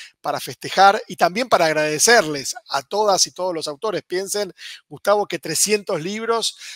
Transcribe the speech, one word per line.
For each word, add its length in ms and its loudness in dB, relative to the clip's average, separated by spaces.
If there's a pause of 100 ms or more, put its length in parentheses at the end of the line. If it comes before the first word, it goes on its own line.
(200)
para 220 -4
festejar 680 4
y 80 -12
también 320 0
para 200 4
agradecerles 880 2 (140)
a 120 -2
todas 440 2
y 60 -4
todos 220 -6
los 160 -6
autores. 360 -6
Piensen, 460 -4 (380)
Gustavo, 380 0
que 120 -6
trescientos 640 -2
libros 560 -4 (180)